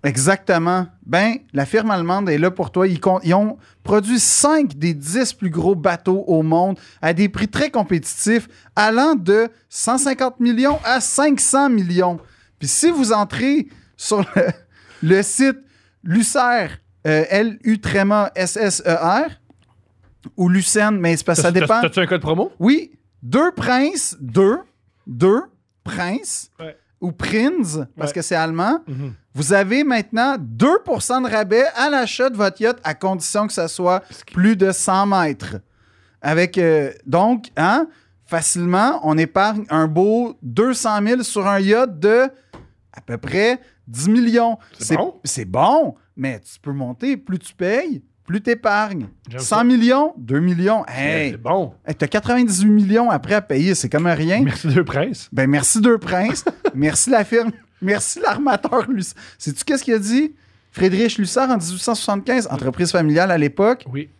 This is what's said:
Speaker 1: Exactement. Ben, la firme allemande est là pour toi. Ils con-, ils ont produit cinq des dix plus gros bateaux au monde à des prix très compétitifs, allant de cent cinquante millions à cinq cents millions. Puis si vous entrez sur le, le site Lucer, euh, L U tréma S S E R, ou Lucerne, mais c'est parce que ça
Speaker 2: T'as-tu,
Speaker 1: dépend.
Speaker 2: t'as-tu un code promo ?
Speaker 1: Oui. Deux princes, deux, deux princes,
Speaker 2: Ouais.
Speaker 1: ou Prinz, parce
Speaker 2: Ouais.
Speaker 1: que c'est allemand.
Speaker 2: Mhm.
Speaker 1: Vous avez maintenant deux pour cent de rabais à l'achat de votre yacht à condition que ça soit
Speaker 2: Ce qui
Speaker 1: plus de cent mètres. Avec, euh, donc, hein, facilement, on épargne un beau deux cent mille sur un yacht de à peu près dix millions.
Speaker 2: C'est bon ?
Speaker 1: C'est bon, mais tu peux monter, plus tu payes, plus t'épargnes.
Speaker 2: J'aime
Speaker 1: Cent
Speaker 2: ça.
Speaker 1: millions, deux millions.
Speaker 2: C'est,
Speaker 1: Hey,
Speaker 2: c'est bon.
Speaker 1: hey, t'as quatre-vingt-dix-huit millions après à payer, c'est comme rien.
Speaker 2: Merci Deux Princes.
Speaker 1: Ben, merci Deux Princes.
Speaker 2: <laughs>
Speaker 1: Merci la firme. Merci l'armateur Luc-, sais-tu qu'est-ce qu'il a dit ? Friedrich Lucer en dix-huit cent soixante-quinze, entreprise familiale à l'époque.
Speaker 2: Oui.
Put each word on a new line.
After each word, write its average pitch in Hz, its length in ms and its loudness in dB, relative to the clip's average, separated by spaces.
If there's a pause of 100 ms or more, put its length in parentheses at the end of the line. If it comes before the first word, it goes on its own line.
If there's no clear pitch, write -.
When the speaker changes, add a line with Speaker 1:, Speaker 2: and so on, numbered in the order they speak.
Speaker 1:
Exactement. 170 800 0 (220)
Ben, 202 300 0 (160)
la 139 120 -2
firme 220 240 0
allemande 185 400 0
est 147 80 2
là 175 140 2
pour 180 200 -6
toi. 185 160 2
Ils 175 120 0
con-, 185 240 2
ils 170 100 2
ont 208 240 0 (260)
produit 214 360 2
cinq 285 560 2
des 160 180 -2
dix 160 400 -4
plus 185 160 -6
gros 170 240 0
bateaux 185 540 0
au 160 160 2
monde 175 340 0 (240)
à 165 120 0
des 190 160 2
prix 202 180 -4
très 285 240 -4
compétitifs, 208 760 -2 (280)
allant 233 400 4
de 208 320 2 (220)
cent - 280 -2
cinquante 262 420 -2
millions 247 460 2
à 247 160 0
cinq 285 380 0
cents 269 300 2
millions. 180 500 0 (400)
Puis 143 80 -8
si 320 240 2
vous 269 200 0
entrez 240 580 0 (280)
sur 208 220 -2 (160)
le, 196 140 2 (520)
le 190 220 4
site 269 340 0 (460)
Lucer, 233 640 0 (400)
euh, 156 240 4
L 208 320 0
U 214 160 2
tréma 202 560 0
S 185 200 -4
S 208 300 -2
E 170 80 2
R, 190 380 0 (1040)
ou 180 100 2
Lucerne, 208 520 2
mais 170 180 0
c'est - 80 -8
parce 165 140 0
que 151 40 0
ça 170 80 2
Speaker 2:
T'as-tu, 180 140 2
Speaker 1:
dépend. 220 160 2
Speaker 2:
t'as-tu 170 180 -2
un 175 80 2
code 180 140 -2
promo ? 165 380 -2
Speaker 1:
Oui. 285 320 2 (300)
Deux 262 300 0
princes, 285 680 -2
deux, 196 380 2 (460)
deux 185 360 2 (420)
princes, 185 680 -8 (120)
Speaker 2:
Ouais. 160 160 -16 (240)
Speaker 1:
ou 175 100 -6
Prinz, 214 720 -2 (120)
parce 147 140 -6
Speaker 2:
Ouais. - 40 -10
Speaker 1:
que 175 60 -4
c'est 175 140 -4
allemand. 165 520 -2
Speaker 2:
Mhm. 135 260 -10 (220)
Speaker 1:
Vous 139 160 -2
avez 202 320 2
maintenant 247 560 0
deux 151 460 2
pour 233 160 -2
cent 254 180 -2
de 254 100 -4
rabais 214 360 2 (100)
à 262 140 0
l'achat 262 400 0
de 233 80 -6
votre 196 240 -2
yacht 233 240 0
à 156 80 -4
condition 190 540 -4
que 208 60 -6
ça 170 140 -4
soit 180 340 0 (100)
Speaker 2:
Ce - 120 -20
qui - 100 -20
Speaker 1:
plus 208 220 4
de 190 160 2
cent 190 340 0
mètres. 170 520 -2 (640)
Avec, 170 360 0
euh, 156 340 2 (140)
donc, 208 420 0 (100)
hein, 220 300 2 (380)
facilement, 180 800 0
on 156 140 2
épargne 202 520 0
un 160 180 0
beau 214 540 0
deux 180 320 0
cent 214 280 -2
mille 240 220 0
sur 202 240 -4
un 202 120 2
yacht 202 400 2
de 220 240 4 (680)
à - 120 -20
peu 120 120 -8
près 226 420 0 (280)
dix 123 220 -4
millions. 233 480 2 (220)
Speaker 2:
C'est - 180 -2
bon ? 349 260 -2
Speaker 1:
C'est 113 220 -8
bon, 180 500 2 (200)
mais 131 240 -6
tu - 220 -20
peux 143 120 -10
monter, 139 440 -4
plus 185 220 -8
tu - 140 -18
payes, 233 480 -4 (240)
plus 202 160 -4
t'épargnes. 208 640 -2 (220)
Speaker 2:
J'aime 123 120 -14
Speaker 1:
Cent 156 160 0
Speaker 2:
ça. 233 80 4
Speaker 1:
millions, 254 520 4
deux 131 220 -2
millions. 180 480 0
Speaker 2:
C'est, 123 60 -14 (320)
Speaker 1:
Hey, 127 60 -4
Speaker 2:
c'est 131 100 -12
bon. 151 320 -2 (120)
Speaker 1:
hey, 156 80 -6
t'as 147 140 -2
quatre-vingt-dix-huit 214 640 2
millions 214 400 4
après - 240 0
à 208 80 2
payer, 165 340 0
c'est - 140 -4
comme 160 180 0
rien. 170 360 0
Speaker 2:
Merci - 240 -2
Deux 151 180 4
Princes. 165 480 -6
Speaker 1:
Ben, 131 160 2
merci 143 320 2
Deux 233 160 4
Princes. 185 480 -4 (140)
Speaker 2:
<laughs> - 160 -4
Speaker 1:
Merci 151 340 0
la 220 160 4
firme. 226 260 0 (300)
Merci 202 400 -2
l'armateur 262 680 0
Luc-, 202 240 -4 (240)
sais-tu - 280 -8
qu'est-ce 277 180 -2
qu'il 240 100 0
a 220 60 2
dit ? 254 340 0 (380)
Friedrich 190 460 0
Lucer 208 240 0
en 254 160 0
dix-huit 180 220 -6
cent 233 160 -2
soixante-quinze, 208 540 -4
entreprise 135 440 -4
familiale 165 360 2
à 175 80 2
l'époque. 196 540 0
Speaker 2:
Oui. 143 160 -10 (120)